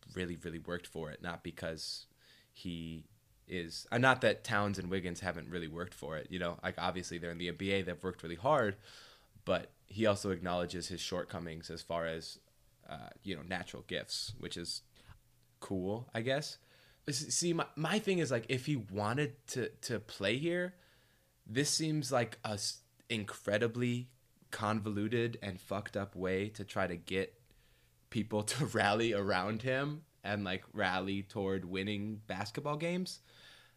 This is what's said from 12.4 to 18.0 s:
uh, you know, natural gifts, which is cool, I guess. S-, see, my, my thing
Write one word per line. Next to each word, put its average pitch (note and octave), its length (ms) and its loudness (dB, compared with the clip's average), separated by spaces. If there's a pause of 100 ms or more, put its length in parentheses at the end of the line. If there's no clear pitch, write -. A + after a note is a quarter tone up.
uh, B1+ 220 -10 (140)
you F#2+ 120 -4
know, D2 80 -10
natural F2 440 -6
gifts, - 520 -4
which F2 200 -6
is - 240 -6 (800)
cool, G2+ 520 -2
I A2+ 80 0
guess. C3+ 380 0 (500)
S-, C#3+ 260 -2
see, E3+ 200 4
my, D#3 120 0 (100)
my D#3+ 220 2
thing G3 200 4